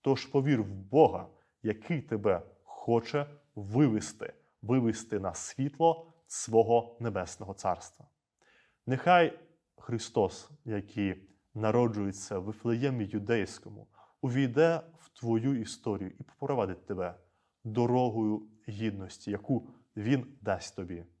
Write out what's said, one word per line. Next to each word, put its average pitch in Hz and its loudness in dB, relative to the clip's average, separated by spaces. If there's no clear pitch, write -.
Тож 135 0
повір 135 2
в 98 -4
Бога, 107 4
який 117 -4
тебе 101 0
хоче 120 -2
вивести, 107 0
вивести 113 0
на 92 -4
світло 160 -2
свого 113 2
небесного 101 -6
царства. - -6
Нехай 165 4
Христос, - -4
який 101 -4
народжується 107 0
в 90 -6
Вифлеємі 117 -2
юдейському, 104 -4
увійде 139 2
в - -20
твою 117 0
історію 98 -6
і - -14
попровадить 127 -4
тебе 90 -4
дорогою 113 0
гідності, 101 -6
яку 107 -2
Він 120 0
дасть - -4
тобі. 87 -10